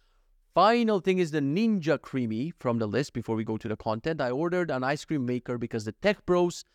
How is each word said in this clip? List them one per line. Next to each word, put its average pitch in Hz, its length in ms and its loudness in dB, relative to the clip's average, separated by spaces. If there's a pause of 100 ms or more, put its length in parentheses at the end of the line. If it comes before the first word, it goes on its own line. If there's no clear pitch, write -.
(540)
Final 220 460 4
thing 185 200 2
is 170 100 0
the 151 100 0
Ninja 160 580 2
Creami 123 600 -4
from 120 200 0
the 110 80 0
list 107 280 -2
before 113 200 -2
we 110 100 -2
go 110 120 -4
to 110 120 -8
the 104 80 -2
content. 127 440 -4
I 127 100 0
ordered 170 400 -2
an 127 140 -2
ice 143 220 -4
cream 147 180 -2
maker 123 320 -2
because 117 300 -4
the 107 60 -6
tech - 340 -2
bros 180 360 2 (120)